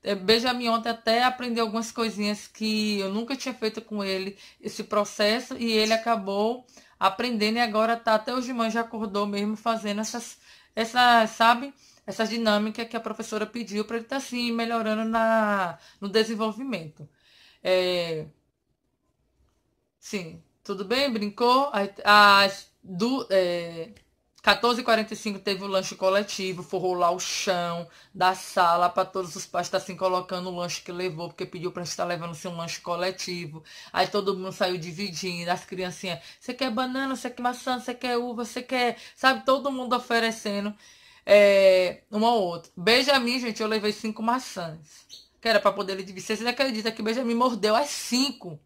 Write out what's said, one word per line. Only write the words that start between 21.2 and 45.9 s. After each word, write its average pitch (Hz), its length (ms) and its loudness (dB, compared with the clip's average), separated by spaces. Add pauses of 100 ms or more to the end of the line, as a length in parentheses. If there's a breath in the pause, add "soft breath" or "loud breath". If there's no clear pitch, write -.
Aí, 202 180 -2 (140)
às 202 600 8 (160)
du-, 220 480 -2
é, 175 600 0 (520)
quatorze 226 380 4
e 240 40 -8
quarenta 220 300 2
e - 20 -12
cinco 202 220 -8
teve 196 240 -4
o 202 60 -8
lanche 190 260 -2
coletivo, 190 680 -2
forrou 185 300 -2
lá 175 180 2
o 180 80 -2
chão 175 680 -2 (260 loud breath)
da 185 220 2
sala 175 560 2
pra 185 140 0
todos 185 320 -8
os 185 100 -12
pais 175 220 -4
tá, - 80 -4
assim, 185 180 -6
colocando 185 560 -4
o 175 60 -8
lanche 175 260 -6
que - 80 -16
levou, 175 380 -6
porque - 180 -10
pediu 175 240 -8
pra 175 140 -10
gente 156 120 -8
tá 180 80 -4
levando, 170 280 -6
assim, 160 160 -12
um 170 80 -10
lanche 170 240 -8
coletivo. 175 840 -6 (300 loud breath)
Aí 185 160 2
todo 196 280 -2
mundo 185 160 -8
saiu 180 240 -2
dividindo, 175 760 -8
as 180 120 -4
criancinhas, 180 540 -8 (220 loud breath)
"Você - 120 -10
quer 254 200 -4
banana, 262 420 -2
você 247 160 -8
quer 247 100 -14
maçã, 247 380 -2
você 240 160 -8
quer 247 220 -4
uva, 240 280 -4
você 233 160 -10
quer", 247 360 0 (180 loud breath)
sabe? 262 320 2
Todo 269 240 2
mundo 247 240 -2
oferecendo, 220 800 -2 (500 loud breath)
é, 196 840 8
um 214 160 2
ao 240 100 4
outro. 175 400 -2
Benjamin, 247 600 4
gente, 226 240 -4
eu 214 60 -2
levei 214 240 0
cinco 220 320 -6
maçãs, 180 840 -6 (340)
que - 80 -2
era 214 120 6
pra 202 100 4
poder 190 220 -4